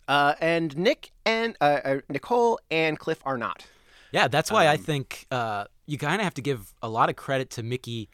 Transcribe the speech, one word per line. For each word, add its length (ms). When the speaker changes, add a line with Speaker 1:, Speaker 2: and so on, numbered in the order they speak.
Speaker 1:
Uh, 340
and 360
Nick 340
and, 360
uh, 240
uh, 240
Nicole 520
and 280
Cliff 260
are 140
not. 260
Speaker 2:
Yeah, 160
that's 240
why 140
I 80
Speaker 1:
Um, 80
Speaker 2:
think, 480
uh, 340
you 120
kinda 240
have 120
to 80
give 400
a 60
lot 200
of 80
credit 340
to 120
Mickey 520